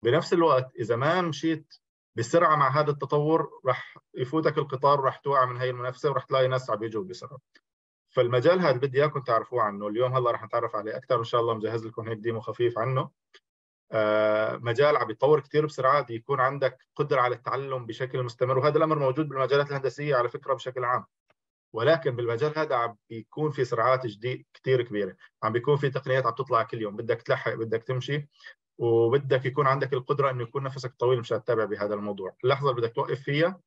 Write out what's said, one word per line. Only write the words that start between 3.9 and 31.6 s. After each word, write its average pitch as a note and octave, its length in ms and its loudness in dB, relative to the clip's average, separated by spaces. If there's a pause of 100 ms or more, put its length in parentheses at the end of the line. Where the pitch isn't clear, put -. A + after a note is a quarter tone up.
يفوتك D3+ 440 0
القطار C#3+ 420 2
ورح C3+ 160 0
توقع C#3 280 2
من B2 120 -4
هاي B2+ 140 -2
المنافسة، B2+ 400 -4
ورح B2+ 140 -2
تلاقي C3 240 2
ناس B2+ 220 -2
عم G#2+ 120 -4
يجوا A2 220 -6
بسرعة. F#2 340 -16 (760)
فالمجال B2+ 460 4
هذا D3 160 4
بدي B2+ 220 0
إياكم D3 220 2
تعرفوه A#2+ 420 0
عنه G#2 260 -2
اليوم. B2+ 280 0
هلا B2 140 2
رح A2 140 -4
نتعرف A#2 320 -4
عليه G#2+ 200 -6
أكثر B2+ 220 -2
إن A2+ 60 -2
شاء A#2+ 160 0
الله، A#2 140 0
مجهز A2 320 -4
لكم A2+ 220 -10
هيك A2+ 100 -6
ديمو A2+ 220 -4
خفيف A#2 380 -2
عنه. C3 320 -2 (840)
آه، G#2+ 640 2
مجال C3+ 400 2
عم A#2+ 140 -2
يتطور D3+ 300 4
كتير D3+ 260 0
بسرعة، C#3 340 2
بدي B2+ 140 -8
يكون C3 260 -4
عندك C3+ 380 0 (180)
قدرة C#3+ 240 0
على B2 140 2
التعلم B2+ 520 -6
بشكل B2+ 360 -6
مستمر، B2 360 0
وهذا D3 200 2
الأمر D#3 200 2
موجود C#3+ 300 0
بالمجالات C#3 420 2
الهندسية C#3 460 -2
على A#2+ 120 2
فكرة C3+ 260 -4
بشكل B2+ 300 -6
عام، B2 220 0 (680)
ولكن C3 420 2
بالمجال A#2+ 420 -2
هذا D3 180 0
عم A#2 200 -2 (140)
بيكون C3 400 -6
في C#3 140 -2
سرعات A#2+ 420 2
جديد A2+ 480 -8
كتير C3 280 0
كبيرة، G#2 340 -4 (260)
عم A2 100 0
بيكون A#2+ 240 2
في C#3+ 140 -2
تقنيات C3 360 -2
عم A#2 80 0
تطلع B2 280 0
كل A2+ 200 -6
يوم، G2+ 140 -6
بدك A#2 260 -4
تلحق، - 320 -2
بدك A2+ 280 -4
تمشي، C#3 460 -6 (500)
وبدك B2 680 2
يكون C#3 220 0
عندك C3+ 260 0
القدرة C3+ 380 0
إنه B2+ 120 -6
يكون C#3 200 -6
نفسك C3 320 -10
طويل B2 260 2
مشان A2+ 240 -4
تتابع A2+ 200 0